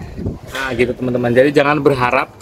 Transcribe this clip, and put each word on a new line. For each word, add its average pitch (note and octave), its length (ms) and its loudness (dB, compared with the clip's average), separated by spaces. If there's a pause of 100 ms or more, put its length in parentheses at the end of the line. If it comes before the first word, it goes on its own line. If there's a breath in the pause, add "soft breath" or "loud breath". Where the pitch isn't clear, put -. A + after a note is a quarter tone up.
(500)
Nah C3 240 -6
gitu A#2+ 220 0
teman-teman, B2 400 -4
jadi C#3 160 6
jangan C#3+ 320 2
berharap B2+ 480 2 (100)